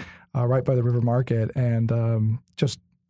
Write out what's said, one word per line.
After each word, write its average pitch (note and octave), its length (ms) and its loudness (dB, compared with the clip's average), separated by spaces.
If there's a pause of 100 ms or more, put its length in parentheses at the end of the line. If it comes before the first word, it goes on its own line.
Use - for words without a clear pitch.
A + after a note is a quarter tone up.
(360)
uh, A#2+ 100 0
right B2+ 180 0
by C3+ 120 2
the A#2+ 80 2
River A#2+ 160 2
Market, A#2+ 560 0
and, A#2 340 0
um, A2+ 500 0 (160)
just - 220 -2 (320)